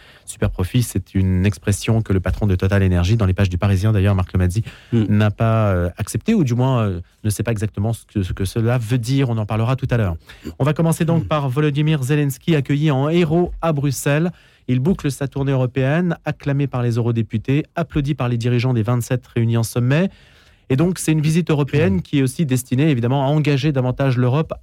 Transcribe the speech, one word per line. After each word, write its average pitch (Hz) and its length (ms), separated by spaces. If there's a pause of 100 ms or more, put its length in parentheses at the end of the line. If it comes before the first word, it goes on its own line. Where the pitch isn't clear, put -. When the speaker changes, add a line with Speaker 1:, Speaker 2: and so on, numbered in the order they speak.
(240)
Speaker 1:
Super - 260
profit, 117 340
c'est - 320
une 92 280
expression 107 560
que 101 120
le 95 80
patron - 260
de 95 80
Total 98 300
Energy, 90 320
dans 104 100
les 90 80
pages 98 140
du 90 100
Parisien 98 320
d'ailleurs, 101 240
Marc 92 180
Lomazzi, 90 300 (300)
Speaker 2:
Hmm. 110 160
Speaker 1:
n'a 104 240
pas, 113 400
euh, 87 240
accepté, - 360
ou 196 120
du 120 100
moins, 123 300
euh, 90 160 (240)
ne 104 60
sait 110 120
pas 117 80
exactement 104 420
ce - 140
que, 101 160
ce 90 100
que 98 120
cela 117 340
veut 117 200
dire. 131 300
On 117 80
en 107 80
parlera 113 300
tout 127 160
à 123 60
l'heure. 95 180 (460)
On 131 40
va 151 100
commencer 165 300
donc 160 200
Speaker 2:
Hmm. - 20
Speaker 1:
par 143 220
Volodymyr 151 560
Zelensky, 147 500
accueilli 143 380
en 135 160
héros 170 420 (120)
à 165 100
Bruxelles. 143 580 (380)
Il 127 100
boucle 147 320
sa 139 160
tournée 139 240
européenne, 135 760
acclamé 143 440
par 123 160
les 120 80
eurodéputés, 117 720 (100)
applaudi 156 400
par 123 140
les 120 100
dirigeants 123 360
des 110 100
vingt-sept 123 420
réunis 117 300
en 113 80
sommet. 135 440 (640)
Et 135 60
donc, 165 220
c'est 160 140
une 156 80
visite 156 300
européenne 156 500
qui 143 200
est - 20
aussi 131 240
destinée, 131 420
évidemment, 131 380
à - 20
engager 147 420
davantage 127 460
l'Europe 127 460